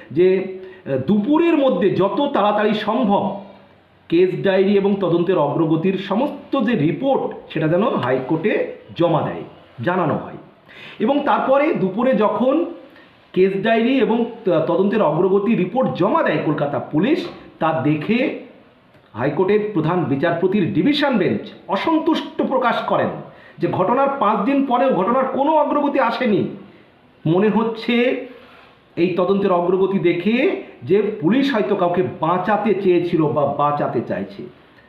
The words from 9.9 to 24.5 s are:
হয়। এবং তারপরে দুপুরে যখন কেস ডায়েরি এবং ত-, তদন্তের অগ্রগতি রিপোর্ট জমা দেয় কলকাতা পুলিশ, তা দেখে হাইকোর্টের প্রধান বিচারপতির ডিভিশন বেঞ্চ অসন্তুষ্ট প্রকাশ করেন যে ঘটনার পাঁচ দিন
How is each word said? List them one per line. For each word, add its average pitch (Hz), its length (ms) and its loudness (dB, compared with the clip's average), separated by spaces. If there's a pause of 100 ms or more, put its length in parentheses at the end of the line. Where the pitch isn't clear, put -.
হয়। - 220 -8 (640)
এবং 277 260 0
তারপরে 277 500 2
দুপুরে 196 400 0
যখন 233 500 2 (680)
কেস 190 200 4 (100)
ডায়েরি 226 360 2
এবং 226 260 2 (200)
ত-, 185 60 0 (160)
তদন্তের 202 360 2
অগ্রগতি 185 520 2
রিপোর্ট 190 400 0
জমা 277 280 2
দেয় 156 220 -2
কলকাতা 143 340 -2
পুলিশ, 190 500 -2 (300)
তা 160 260 0
দেখে 202 540 -2 (760)
হাইকোর্টের 185 600 0
প্রধান 165 320 0
বিচারপতির 170 720 0
ডিভিশন 269 440 2
বেঞ্চ 127 300 -2 (200)
অসন্তুষ্ট 311 760 -2
প্রকাশ 233 340 0
করেন - 320 -2 (500)
যে 170 100 -2
ঘটনার 240 400 0 (120)
পাঁচ 202 240 0
দিন 277 220 2